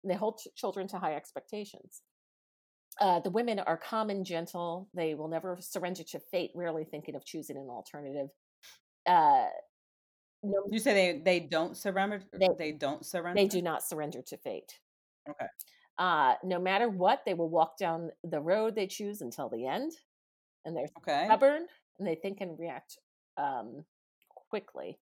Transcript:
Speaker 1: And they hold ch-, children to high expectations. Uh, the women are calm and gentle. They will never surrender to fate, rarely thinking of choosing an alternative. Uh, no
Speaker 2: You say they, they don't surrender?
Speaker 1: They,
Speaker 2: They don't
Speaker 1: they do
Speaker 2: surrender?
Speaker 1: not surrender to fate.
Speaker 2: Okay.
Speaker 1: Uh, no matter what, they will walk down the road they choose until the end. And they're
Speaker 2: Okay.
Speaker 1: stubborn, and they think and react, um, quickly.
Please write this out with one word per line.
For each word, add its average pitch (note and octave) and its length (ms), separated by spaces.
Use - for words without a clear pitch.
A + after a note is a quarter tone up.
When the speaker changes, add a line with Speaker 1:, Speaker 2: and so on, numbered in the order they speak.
Speaker 1:
And F#3+ 100
they F3+ 40
hold G#3+ 220
ch-, - 180
children G3 320
to F#3 100
high E3 180
expectations. - 840
Uh, F#3 200
the F#3 100
women A3 280
are E3 180
calm A3 340
and G3 140
gentle. F3 680
They D#3+ 200
will D3+ 140
never F3 320
surrender F3+ 440
to - 160
fate, - 340
rarely E3 300
thinking D3+ 320
of C3+ 80
choosing D3+ 320
an C3+ 120
alternative. C#3 600
Uh, D3+ 400
no G3+ 280
Speaker 2:
You A3 80
say G#3 160
they, F3+ 260
they F3 200
don't E3+ 360
surrender? G3 460
Speaker 1:
They, F#3+ 160
Speaker 2:
They D#3 140
don't D3 320
Speaker 1:
they G3 120
do F#3+ 120
Speaker 2:
surrender? F3 40
Speaker 1:
not E3 200
surrender D3+ 400
to - 160
fate. - 420
Speaker 2:
Okay. D#3 180
Speaker 1:
Uh, D#3 440
no F3+ 160
matter F#3+ 300
what, G3 360
they F#3+ 100
will E3+ 140
walk E3 300
down E3+ 320
the E3 160
road G#3 340
they G#3 120
choose G#3 340
until B2+ 280
the A#2+ 180
end. A#3+ 260
And D#3+ 120
they're C#3+ 120
Speaker 2:
Okay. D#3 280
Speaker 1:
stubborn, C#4 400
and G3 100
they D#3+ 80
think G3+ 240
and E3+ 180
react, E3 400
um, C3+ 480
quickly. F2+ 480